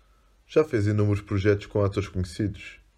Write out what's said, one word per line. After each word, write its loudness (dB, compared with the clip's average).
Já 4
fez 0
inúmeros 2
projetos 0
com 0
atores -2
conhecidos. -6